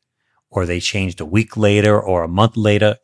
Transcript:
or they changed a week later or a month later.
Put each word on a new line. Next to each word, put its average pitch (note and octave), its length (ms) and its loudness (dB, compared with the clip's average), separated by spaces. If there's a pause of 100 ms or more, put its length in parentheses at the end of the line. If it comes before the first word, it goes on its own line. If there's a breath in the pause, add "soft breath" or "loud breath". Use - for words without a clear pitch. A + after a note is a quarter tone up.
(500)
or F#2 160 -4
they F2 140 -4
changed F#2 400 -6
a D#2+ 60 -8
week A2 300 -2
later G#2 440 2
or F2+ 220 -2
a E2 60 -4
month G#2 280 0
later. G#2 480 2